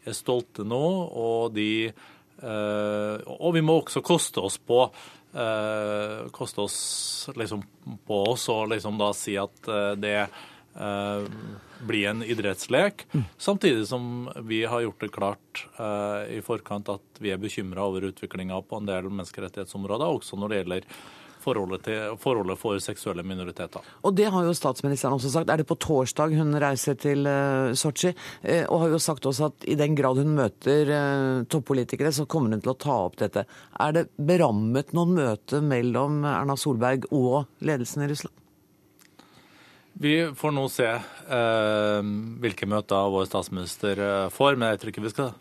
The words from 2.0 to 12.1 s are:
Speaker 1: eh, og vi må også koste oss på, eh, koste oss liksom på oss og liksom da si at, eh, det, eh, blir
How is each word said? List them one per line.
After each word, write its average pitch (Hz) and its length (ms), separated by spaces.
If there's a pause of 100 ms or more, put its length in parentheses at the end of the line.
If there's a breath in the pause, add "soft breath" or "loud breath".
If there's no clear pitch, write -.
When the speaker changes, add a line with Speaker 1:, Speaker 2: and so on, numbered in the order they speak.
Speaker 1:
eh, 104 760 (220)
og 170 140
vi 165 60
må 156 220
også - 200
koste 156 420
oss 98 140
på, 120 320 (440 loud breath)
eh, 107 960
koste - 280
oss - 760
liksom 107 280 (440)
på 104 220
oss 123 220
og 110 180
liksom 107 300
da 104 140
si 101 260
at, - 300
eh, 104 260
det, 104 340 (480 loud breath)
eh, 101 480 (640)
blir 107 240